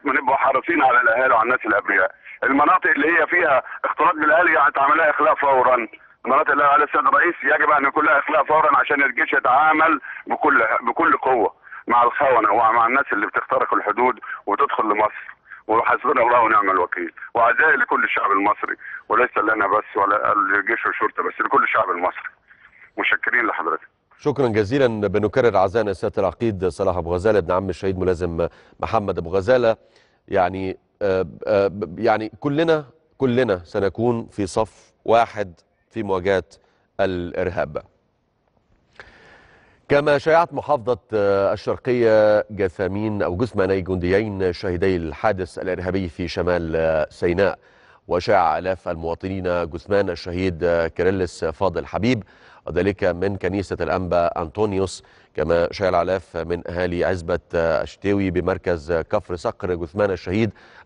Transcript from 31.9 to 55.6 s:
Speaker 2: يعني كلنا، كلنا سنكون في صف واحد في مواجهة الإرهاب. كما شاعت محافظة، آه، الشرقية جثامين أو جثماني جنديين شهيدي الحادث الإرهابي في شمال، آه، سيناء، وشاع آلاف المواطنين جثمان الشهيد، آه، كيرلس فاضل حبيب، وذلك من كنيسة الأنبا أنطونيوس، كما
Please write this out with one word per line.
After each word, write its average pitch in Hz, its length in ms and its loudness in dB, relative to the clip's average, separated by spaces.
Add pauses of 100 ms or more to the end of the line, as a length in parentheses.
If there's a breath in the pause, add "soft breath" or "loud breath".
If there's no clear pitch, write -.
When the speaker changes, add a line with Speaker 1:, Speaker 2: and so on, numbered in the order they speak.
Speaker 2:
يعني 110 420 0
كلنا، 151 460 0 (320)
كلنا 120 400 2
سنكون 110 720 -2
في 101 160 -4
صف - 460 -4 (120)
واحد 107 480 0 (380)
في 113 120 -8
مواجهة 95 400 0 (560)
الإرهاب. 87 840 -4 (2000 loud breath)
كما 143 280 4
شاعت 160 360 2
محافظة، 123 440 -2 (160)
آه، 98 400 2
الشرقية 110 960 2
جثامين 101 720 -4
أو 87 160 -2
جثماني 95 440 0
جنديين 92 720 -2
شهيدي 92 420 -2
الحادث 87 640 -4
الإرهابي 90 500 -4
في 87 180 -8
شمال، 85 480 -2
آه، 80 340 0
سيناء، 92 500 -2 (480 soft breath)
وشاع 87 500 0
آلاف 92 300 -6
المواطنين 87 560 -6
جثمان 87 640 -2
الشهيد، 87 540 -4
آه، 85 240 2
كيرلس 90 580 -2
فاضل 82 400 -2
حبيب، 101 380 -2 (420 soft breath)
وذلك 92 380 0
من 92 340 -2
كنيسة 92 440 -4
الأنبا 85 600 -2
أنطونيوس، 95 640 -4 (320 soft breath)
كما 85 360 0